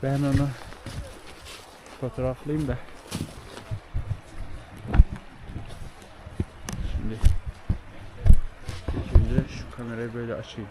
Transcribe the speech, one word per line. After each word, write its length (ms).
Ben 140
onu 280
fotoğraflayayım 640
da. 100
Şimdi, 240
şimdi 380
şu 280
kamerayı 360
böyle 200
açayım. 360